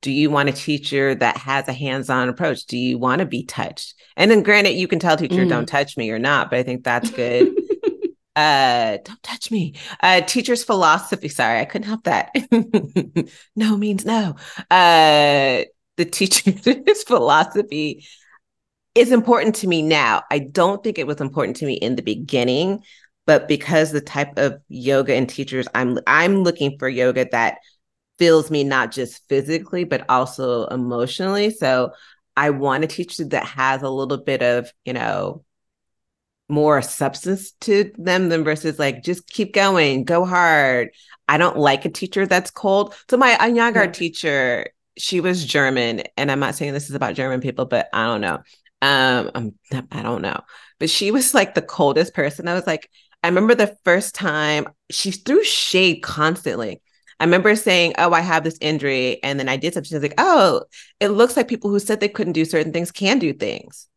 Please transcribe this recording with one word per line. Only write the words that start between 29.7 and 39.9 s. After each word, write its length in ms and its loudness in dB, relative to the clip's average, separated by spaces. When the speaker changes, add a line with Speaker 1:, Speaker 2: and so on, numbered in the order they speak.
Speaker 1:
but 260 -6
also 580 0
emotionally. 840 -2
So 420 0
I 140 2
want 340 0
a 20 -4
teacher 380 -10
that 200 -4
has 360 -2
a 80 -4
little 340 -4
bit 180 -2
of, 300 0
you 80 -8
know, 500 -6
more 300 4
substance 680 -6
to 360 0
them 320 0
than 140 0
versus, 360 -4
like, 240 -2
"Just 260 -6
keep 240 -6
going, 500 2